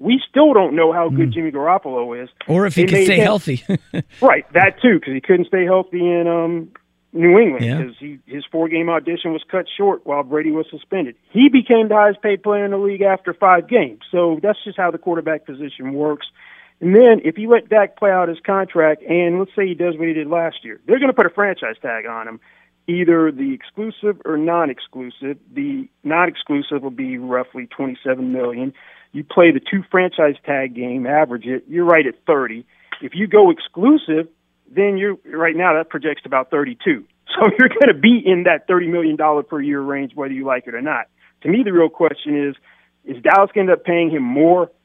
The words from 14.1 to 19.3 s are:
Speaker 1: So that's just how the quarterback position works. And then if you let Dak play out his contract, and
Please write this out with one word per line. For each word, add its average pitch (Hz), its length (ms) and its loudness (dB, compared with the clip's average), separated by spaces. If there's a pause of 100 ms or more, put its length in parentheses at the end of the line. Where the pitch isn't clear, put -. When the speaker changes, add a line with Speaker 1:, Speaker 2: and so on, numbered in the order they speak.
Speaker 1:
So 170 320 0
that's 208 220 -2
just 202 140 -10
how 180 120 -2
the 170 80 -6
quarterback 160 460 -4
position 135 480 -12
works. 147 340 -4 (540)
And 180 140 2
then 233 300 8
if 160 120 -2
you 220 140 -8
let 226 180 2
Dak 208 300 2
play 202 120 0
out 180 200 0
his 160 100 -10
contract, 175 600 0
and 175 360 0